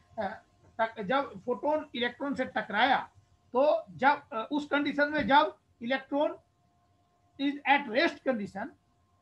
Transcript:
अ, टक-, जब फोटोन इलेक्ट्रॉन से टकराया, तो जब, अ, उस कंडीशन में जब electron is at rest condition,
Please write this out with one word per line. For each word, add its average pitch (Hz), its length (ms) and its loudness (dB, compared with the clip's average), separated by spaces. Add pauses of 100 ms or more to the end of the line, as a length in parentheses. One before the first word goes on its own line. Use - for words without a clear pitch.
(180)
अ, 214 240 -8 (380)
टक-, 226 220 -2
जब 254 440 -2
फोटोन 294 480 -2
इलेक्ट्रॉन 240 400 -4
से 254 100 -2
टकराया, 220 540 0 (540)
तो 294 380 2
जब, 262 320 2 (100)
अ, 226 180 -6
उस 294 160 -4
कंडीशन 285 420 0
में 294 180 -2
जब 302 320 4 (240)
electron 269 480 -2 (1120)
is 277 120 0 (180)
at 285 180 4
rest 302 300 0
condition, 214 480 -4 (540)